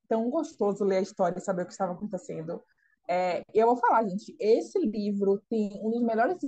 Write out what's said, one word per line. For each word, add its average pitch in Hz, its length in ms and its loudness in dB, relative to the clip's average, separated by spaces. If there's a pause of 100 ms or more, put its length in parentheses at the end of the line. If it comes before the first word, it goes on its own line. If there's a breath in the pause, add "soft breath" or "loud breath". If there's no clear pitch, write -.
tão 226 220 0
gostoso 233 540 -2
ler 190 140 2
a 185 40 2
história 185 360 -2
e 185 40 -8
saber 180 220 -2
o - 20 -4
que 175 60 -14
estava 180 220 -4
acontecendo. 170 680 -8 (500)
É, 180 300 0 (140)
eu 220 100 6
vou 240 120 4
falar, 247 300 4
gente, 185 320 -8
esse 240 380 2
livro 202 720 0
tem 208 340 -2
um 220 60 0
dos 240 140 0
melhores 233 340 2 (100)